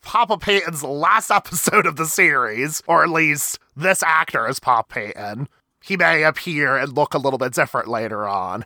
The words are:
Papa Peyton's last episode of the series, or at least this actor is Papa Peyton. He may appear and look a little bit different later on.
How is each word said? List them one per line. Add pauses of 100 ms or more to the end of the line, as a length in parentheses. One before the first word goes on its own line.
Papa
Peyton's
last
episode
of
the
series,
or
at
least (180)
this
actor
is
Papa
Peyton. (360)
He
may
appear
and
look
a
little
bit
different
later
on.